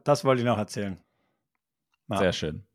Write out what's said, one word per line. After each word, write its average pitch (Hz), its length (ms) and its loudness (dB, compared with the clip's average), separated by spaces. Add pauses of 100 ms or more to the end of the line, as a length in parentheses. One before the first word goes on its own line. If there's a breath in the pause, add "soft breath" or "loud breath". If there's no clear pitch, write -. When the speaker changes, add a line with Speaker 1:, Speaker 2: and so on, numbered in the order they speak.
Speaker 1:
das 143 220 2
wollte 131 160 4
ich 117 60 0
noch 113 100 2
erzählen. 101 400 -4 (1120)
Ja. 101 80 -2
Speaker 2:
Sehr 92 160 2
schön. 78 300 -6 (120)